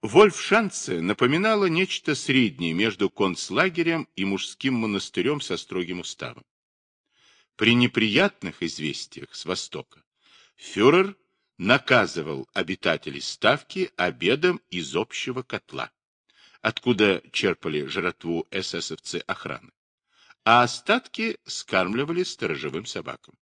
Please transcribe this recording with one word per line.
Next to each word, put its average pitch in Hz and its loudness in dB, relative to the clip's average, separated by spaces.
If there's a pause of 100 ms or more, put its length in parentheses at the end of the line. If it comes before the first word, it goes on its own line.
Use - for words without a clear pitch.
Вольфшанце 180 4
напоминало 165 2
нечто 170 -2
среднее 110 0
между 98 0
концлагерем 160 0
и 95 -2
мужским 98 -4
монастырём 110 -2
со - -6
строгим 90 -6
уставом. - -12 (1120)
При 117 4
неприятных 117 0
известиях 73 -8
с - -14
Востока - -8 (540)
фюрер 175 4 (400)
наказывал 87 2
обитателей 80 -2
Ставки - -2
обедом 175 0
из 78 -6
общего 123 -4
котла, - -10 (680)
откуда 107 2 (120)
черпали 78 -2
жратву 85 -4
эсэсовцы - -8 (100)
охраны, - -10 (720)
а 120 6
остатки - -2
скармливали 123 -2
сторожевым 82 -6
собакам. - -12